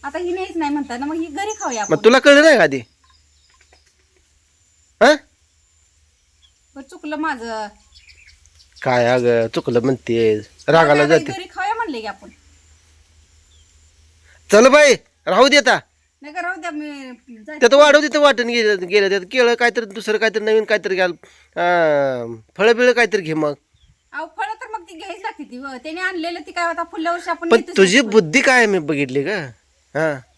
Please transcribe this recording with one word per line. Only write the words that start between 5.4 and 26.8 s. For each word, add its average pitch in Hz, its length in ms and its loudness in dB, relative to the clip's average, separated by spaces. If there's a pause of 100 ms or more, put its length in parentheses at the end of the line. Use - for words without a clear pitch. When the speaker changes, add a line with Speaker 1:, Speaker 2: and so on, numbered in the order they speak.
Speaker 1:
बरं, 269 140 -20
चुकलं 302 260 -14
माझं. 233 520 -8 (1120)
Speaker 2:
काय 123 240 0
अगं, 120 500 2
चुकलं 127 260 -2
म्हणते, 113 580 0 (280)
रागाला 151 260 4
Speaker 1:
मग 147 180 2
आता 165 60 4
Speaker 2:
जाते. - 60 0
Speaker 1:
घरी 359 200 -10
खाऊया 403 300 -6
म्हणले 381 280 -8
की 214 60 -12
आपण. 202 220 -16 (2250)
Speaker 2:
चल 226 160 8
बाई, 285 280 6 (300)
राहू 202 220 4
दे - 100 0
आता. 214 220 0 (420)
Speaker 1:
नाही 294 120 -20
का, 359 80 -10
राहू 349 200 -10
द्या, 339 100 -10
मी 294 400 -14 (320)
जाते. 302 160 -16
Speaker 2:
त्यात 240 140 2
वाढव, 294 280 6
तिथं 302 180 -2
वाटून 247 280 2
गेलं, 214 400 0
गेलं 196 220 2
त्यात 196 120 -2 (100)
केळं 240 240 2
काहीतरी, 233 300 -2
दुसरं 214 320 -6
काहीतरी, 214 260 -2
नवीन 220 200 2
काहीतरी 196 320 -2
घाल, 180 160 0 (440)
अं, 143 800 0 (220)
फळं 220 180 2
बिळं 247 160 2
काहीतरी 220 300 0
घे 160 120 -6
मग. 151 200 -2 (600)
Speaker 1:
अहो, 311 120 -10 (120)
फळं 415 160 -8
तर 453 140 -18
मग 440 160 -14
ती 330 140 -20
घ्यायच 370 260 -16
लागते 415 200 -12
ती 226 140 -18
व. 269 100 -14
त्याने 311 340 -12
आणलेलं 349 380 -8
ती - 120 -18
काय, 349 120 -6
आता 339 200 -6